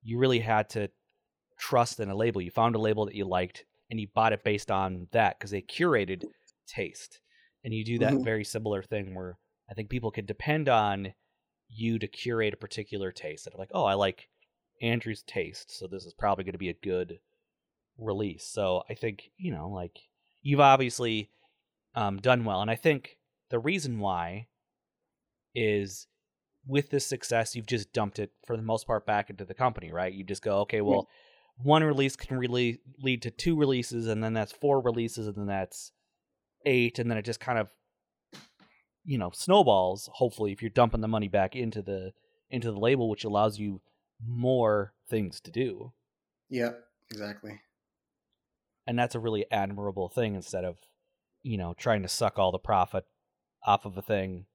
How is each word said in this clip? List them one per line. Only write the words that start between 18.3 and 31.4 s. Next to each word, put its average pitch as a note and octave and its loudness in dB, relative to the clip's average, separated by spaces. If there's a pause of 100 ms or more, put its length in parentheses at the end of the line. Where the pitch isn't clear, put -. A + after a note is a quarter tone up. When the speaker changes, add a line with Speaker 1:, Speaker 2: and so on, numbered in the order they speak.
Speaker 1:
So F#2 0
I G#2+ -8
think, - -8
you F3+ -6
know, E2 -8
like, F2+ -10 (440)
you've C#3 4
obviously, B2 6 (640)
um, G2+ -2
done B2 4
well. G2 0
And G#2+ 0
I A2+ 2
think D3 0 (320)
the A#2+ 0
reason C#3 -2
why F#2 -4 (1080)
is G#2 0 (600)
with C#3+ 0
this C#3+ -2
success, A#2 -2
you've A2+ -8
just A2 -4
dumped G#2 -2
it G#2 -6 (140)
for A#2 -4
the A2 -6
most A2+ -2
part A2 0
back G#2 0
into G2 -12
the F#2 -12
company, A2 -2
right? F#2 -2
You F#2+ -10
just F#2+ -8
go, G2+ 2
"Okay, G#2 0
Speaker 2:
Yeah. G2+ 6
Speaker 1:
well, G2 0 (480)